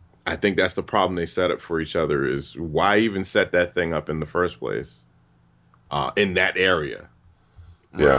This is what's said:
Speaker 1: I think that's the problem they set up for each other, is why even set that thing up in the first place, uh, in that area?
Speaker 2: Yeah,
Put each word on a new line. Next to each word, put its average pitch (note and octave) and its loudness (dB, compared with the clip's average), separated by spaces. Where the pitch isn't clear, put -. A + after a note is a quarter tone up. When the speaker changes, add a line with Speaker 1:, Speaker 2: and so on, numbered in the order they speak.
Speaker 1:
I E2 -4
think G2 0
that's F#2+ 0
the F#2+ -4
problem F#2 0
they E2+ -2
set F2+ 0
up - -4
for E2 -2
each D#2 -6
other, D2+ 0
is C#2 -6
why E2 2
even G2+ 0
set - 0
that F2 2
thing E2+ 0
up D2+ -4
in D#2 -4
the D#2 -6
first F2 -2
place, A#1 -8
uh, C#2 -4
in G2 0
that F#2 0
area? D#2 -2
Speaker 2:
Yeah, D2 4